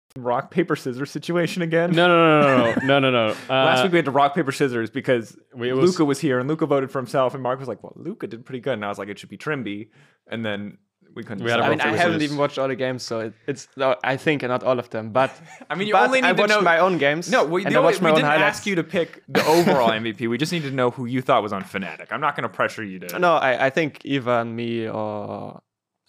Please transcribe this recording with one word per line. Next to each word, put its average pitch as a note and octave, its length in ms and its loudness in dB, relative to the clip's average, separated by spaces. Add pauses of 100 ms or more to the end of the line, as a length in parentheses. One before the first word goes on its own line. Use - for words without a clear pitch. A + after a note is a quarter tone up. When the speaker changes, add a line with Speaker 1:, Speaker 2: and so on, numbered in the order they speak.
(180)
Speaker 1:
rock, B2 320 -4
paper, E3+ 260 0
scissors C3 360 -8
situation E3+ 500 -4
again. E3 300 0
Speaker 2:
No, E3+ 160 4
no, F3 100 6
no, D#3+ 240 6
no, B2+ 320 4
no, - 140 -2
no, C#3 120 4
no, B2 280 2
no. G#2+ 140 -2
Speaker 1:
<laughs> - 80 -16
Last C3 320 2
Speaker 2:
Uh, - 20 2
Speaker 1:
week F3+ 80 0
we E3+ 80 4
had D#3+ 60 0
to C#3 60 -2
rock, C#3 220 4
paper, C#3 180 -2
scissors A#2+ 380 -2
because B2+ 480 -2 (160)
Speaker 2:
we, A#2+ 160 -6
it B2+ 40 -2
was D#3 180 4
Speaker 1:
Luca F3 140 0
was C#3 140 0
here C3 200 0
and B2+ 100 -4
Luca D#3+ 160 0
voted C3+ 240 0
for C#3 100 -8
himself B2+ 360 0
and C3+ 80 -10
Mark B2+ 160 -4
was C3 80 -10
like, G#2+ 160 -10
"Well, - 120 -18
Luca F3 320 -12
did A#2 180 -16
pretty B2+ 160 -12
good." C3 120 -4
And G#2+ 120 -6
I G2+ 40 -4
was G2+ 80 -6
like, G2+ 120 -8
"It G2+ 100 -12
should - 100 -20
be G2+ 80 -16
Trimby." A2 520 -8 (420)
And A#2 120 -8
then G#2 340 -8 (380)
we A#2+ 80 -12
couldn't A#2 200 -10
Speaker 2:
We A#2 60 -2
had A#2 100 2
a A#2+ 40 2
Speaker 1:
decide. - 20 2
Speaker 3:
I C#3 60 2
mean, D#3 80 0
Speaker 2:
rock, D3 80 0
Speaker 3:
I - 20 0
Speaker 2:
paper, - 140 0
Speaker 3:
haven't F3 160 2
Speaker 2:
scissors. D3+ 120 -2
Speaker 3:
even D3 60 -6
watched C#3+ 220 -2
all C3+ 80 -2
the C3+ 80 -2
games, B2+ 260 -4
so A#2 200 -6
it, A2 120 -8 (140)
it's, C#3 280 -8
no, C3+ 280 2
I C3 120 0
think C#3 280 0
not B2 200 -2
all B2+ 140 2
of A#2+ 140 -8
them. A2 200 -8
But B2+ 200 2 (200)
Speaker 1:
<laughs> - 180 -20
I D3 40 -4
mean, F#3+ 140 -4
you G#3 80 0
Speaker 3:
but G3 100 6
Speaker 1:
only C4 160 2
Speaker 3:
I B3+ 80 2
Speaker 1:
need F3+ 80 2
to G3+ 60 4
Speaker 3:
watched G#3 100 2
Speaker 1:
know G#3 80 4
Speaker 3:
my E3+ 160 4
own F3 220 4
games, D#3 320 0
Speaker 1:
No, A3 140 4
we, F3+ 200 -2
Speaker 3:
and - 80 0
Speaker 1:
the - 40 4
Speaker 3:
I - 40 4
Speaker 1:
only, D#3 120 4
Speaker 3:
watched - 100 -2
my E3 60 4
Speaker 1:
we - 20 6
Speaker 3:
own D#3 60 6
Speaker 1:
didn't D3+ 120 2
Speaker 3:
highlights. D3+ 280 2
Speaker 1:
ask - 100 -14
you G3 80 0
to D#3 80 0
pick D#3+ 440 -6
the - 200 0
overall D3+ 440 4
Speaker 3:
<laughs> A2 100 -2
Speaker 1:
M - 20 -6
V A2+ 100 -2
P. A#2 140 -4
We A#2 100 0
just D#3 140 -2
need F3 120 -2
to C3+ 80 -6
know B2+ 200 0
who B2+ 160 -8
you B2+ 160 -2
thought B2 180 4
was G#2 100 -4
on G2 120 -4
Fnatic. F2 480 -10
I'm A#2 100 -4
not D3 140 -2
gonna C3 140 -6
pressure A2+ 340 -4
you F#2+ 160 -10
to. F2+ 180 -10
Speaker 3:
No, F3 200 4
I, C3 300 2
I - 40 2
think D#3+ 340 -4
Ivan, A#2 500 -2
me, A#2 320 -6
or, G#2 760 -8 (480)